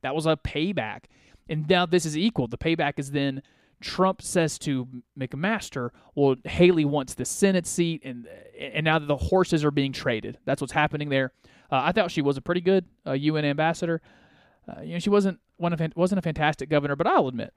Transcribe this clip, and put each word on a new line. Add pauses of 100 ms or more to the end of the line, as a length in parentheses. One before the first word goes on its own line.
That
was
a
payback. (440)
And
now
this
is
equal.
The
payback
is
then (380)
Trump
says
to (320)
McMaster, (240)
"Well,
Haley
wants
the
Senate
seat,
and, (320)
and
now
the
horses
are
being
traded."
That's
what's
happening
there. (380)
Uh,
I
thought
she
was
a
pretty
good, (200)
uh,
U
N
ambassador. (640)
Uh,
you
know,
she
wasn't (180)
one
of, (120)
wasn't
a
fantastic
governor,
but
I'll
admit